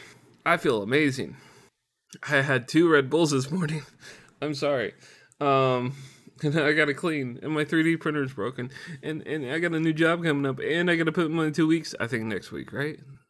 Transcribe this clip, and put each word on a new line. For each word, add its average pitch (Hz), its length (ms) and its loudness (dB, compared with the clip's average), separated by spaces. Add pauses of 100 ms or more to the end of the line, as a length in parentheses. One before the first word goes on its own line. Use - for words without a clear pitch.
(480)
I 170 100 4
feel 123 260 0
amazing. 131 540 0 (920)
I 143 120 4
had 131 260 0
two 170 200 4
Red 143 220 6
Bulls 151 220 2
this 135 180 0
morning. 156 320 -4 (300)
<laughs> - 300 -20
I'm 151 120 -4
sorry. 135 400 -2 (480)
Um, 131 540 2 (240)
<laughs> - 240 -14
and 151 160 2
I 151 140 4
gotta 151 200 2
clean, 135 480 -4
and 143 100 -6
my 151 140 0
three 160 160 2
D 165 160 2
printer's 147 360 -4
broken, 127 360 -6 (320)
and, 156 240 -8
and 135 260 -6
I 156 60 -2
got 170 140 -2
a 160 80 0
new 160 140 2
job 165 300 2
coming 143 220 2
up, 135 140 -2
and 170 320 0
I 170 60 2
gotta 165 140 0
put 170 140 0
in 151 60 -2
my 160 180 0
two 156 160 2
weeks, 160 340 0
I 110 60 -4
think 113 200 -4
next 107 260 -6
week, 67 200 -10
right? 147 280 -6 (300)